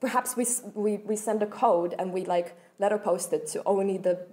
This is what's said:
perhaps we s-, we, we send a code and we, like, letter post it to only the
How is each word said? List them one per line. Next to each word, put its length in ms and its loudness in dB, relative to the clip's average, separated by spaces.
perhaps 340 0
we 80 2
s-, 200 -2
we, 240 0
we 180 -2
send 280 0
a 20 2
code 520 2
and 140 -4
we, 140 -2
like, 320 0
letter 200 2
post 340 -2
it 160 0
to 180 -6
only 320 2
the 220 0